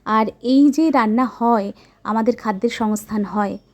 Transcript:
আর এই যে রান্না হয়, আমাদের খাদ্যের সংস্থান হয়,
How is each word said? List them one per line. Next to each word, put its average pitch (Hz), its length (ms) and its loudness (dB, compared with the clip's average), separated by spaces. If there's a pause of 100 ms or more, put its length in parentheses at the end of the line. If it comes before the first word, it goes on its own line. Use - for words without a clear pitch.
আর 220 220 2 (160)
এই 269 280 4
যে 320 200 2
রান্না 240 340 2
হয়, 226 480 -2 (320)
আমাদের 220 320 -2
খাদ্যের 214 340 -4
সংস্থান 214 540 -4
হয়, 196 340 -4 (160)